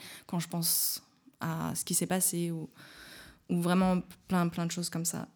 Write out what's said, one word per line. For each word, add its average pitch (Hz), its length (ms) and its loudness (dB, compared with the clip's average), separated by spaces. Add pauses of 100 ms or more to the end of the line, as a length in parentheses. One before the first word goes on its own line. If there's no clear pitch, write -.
(280)
quand 175 120 -2
je 165 100 -4
pense - 520 0 (380)
à 160 340 -2
ce - 120 -4
qui 180 80 -2
s'est 170 120 2
passé », 175 460 0
ou, 160 180 -6 (800)
ou 175 120 2
vraiment 180 400 4 (260)
plein, 175 220 4
plein 170 160 -2
de 165 60 0
choses 175 180 -4
comme 170 160 -2
ça. - 300 -4